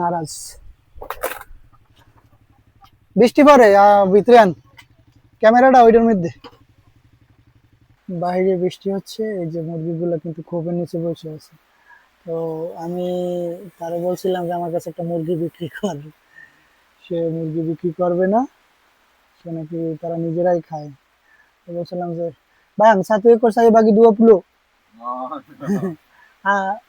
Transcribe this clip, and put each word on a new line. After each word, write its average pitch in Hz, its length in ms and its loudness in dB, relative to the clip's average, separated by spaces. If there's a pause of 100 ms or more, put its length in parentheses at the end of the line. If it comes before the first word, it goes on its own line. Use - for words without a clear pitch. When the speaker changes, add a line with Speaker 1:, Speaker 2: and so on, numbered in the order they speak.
Speaker 1:
নারাজ। 170 300 -6 (3000)
বৃষ্টি 247 280 4
পড়ে, 247 280 8
আ, 202 280 6 (100)
ভিতরে 233 240 6
আন 202 120 6 (880)
ক্যামেরাটা 247 420 6
ওইটার 226 260 6
মধ্যে। 180 220 -2 (1800)
বাইরে 180 420 -2 (100)
বৃষ্টি 185 300 -6
হচ্ছে, 196 300 -8 (200)
এই 165 100 -6
যে 170 160 -8
মুরগিগুলো 170 540 -6
কিন্তু 165 260 -12
খোপের 175 260 -6
নিচে 170 300 -6
বসে 160 320 -8
আছে। - 180 -20 (680)
তো 165 100 -10 (500)
আমি 180 220 -6 (720)
তারে 170 280 -8
বলছিলাম 180 400 -4
যে 175 60 -6
আমার 175 220 -6
কাছে 170 160 -8
একটা 175 120 -12
মুরগি 170 340 -6
বিক্রি 165 320 -8
কর, 175 280 -10 (1080)
সে 175 120 -8 (180)
মুরগি 165 340 -6
বিক্রি 170 220 -6 (100)
করবে 180 340 0
না, 233 60 2 (1000)
সে 175 180 -18
নাকি 160 220 -10 (220)
তারা 170 240 -8
নিজেরাই 175 440 -2
খায়। 151 220 -14 (720)
তো - 100 -20
বলছিলাম 175 360 -10 (100)
যে, 170 80 -6 (540)
"Bang, 214 180 4 (100)
satu 214 260 -2
ekor 226 220 2
saya 233 220 4
bagi 220 200 4
dua 226 200 8
puluh।" 226 220 6 (600)
Speaker 2:
Oh. 127 280 -10 (280)
Speaker 1:
<laughs> 175 400 -6 (520)
"Ah, 196 220 -2 (160)